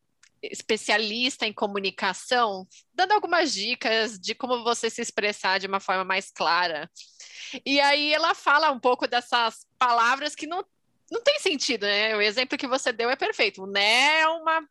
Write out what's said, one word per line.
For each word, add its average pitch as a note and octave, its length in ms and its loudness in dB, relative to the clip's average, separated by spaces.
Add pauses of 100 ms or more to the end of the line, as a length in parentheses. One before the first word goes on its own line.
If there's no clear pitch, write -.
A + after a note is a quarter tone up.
(420)
especialista A3 1040 -2
em G#3+ 60 -4
comunicação, G3+ 1120 -2 (280)
dando F#4+ 180 2
algumas E4+ 400 2
dicas A3 640 -2
de F#3+ 160 -6
como A#3+ 280 -2
você A#3 280 -2
se - 120 -12
expressar G3+ 560 -2
de F#3+ 80 -6
uma G3 140 -2
forma F#3+ 240 -2
mais F#3+ 260 -4
clara. E3+ 580 0 (760)
E C#4 160 2
aí D4 320 4
ela E4 220 2
fala D4+ 360 4
um C4 80 -2
pouco B3 300 2
dessas A#3+ 580 -2 (120)
palavras B3 560 2
que D#4 120 -10
não, F4 180 -6 (460)
não A#4 120 -4
tem D5 180 4
sentido, B3+ 460 -2
né? G#3 300 2
O G#3 40 0
exemplo A3 380 0
que C#4+ 80 -6
você B3+ 260 0
deu A#3 180 -2
é C4+ 60 0
perfeito. A3 460 -2
O F#3+ 40 -10
né A#3 540 4
é D#4+ 80 4
uma D#4+ 420 0